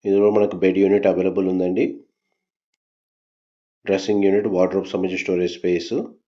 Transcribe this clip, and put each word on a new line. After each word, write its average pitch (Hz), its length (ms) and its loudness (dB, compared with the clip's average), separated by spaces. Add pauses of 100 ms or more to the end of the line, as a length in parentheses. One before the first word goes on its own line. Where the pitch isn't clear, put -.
ఇందులో 101 260 4
మనకు 104 260 2
బెడ్ 92 220 2
యూనిట్ 98 280 4
అవైలబుల్ 92 420 0
ఉందండి. 92 360 -2 (2000)
డ్రెస్సింగ్ 101 380 0
యూనిట్, 104 240 2
వార్డ్‌రోబ్ 92 400 0
సంబంధించిన 92 340 -4
స్టోరేజ్ 90 320 -2
స్పేస్. 87 400 -4 (340)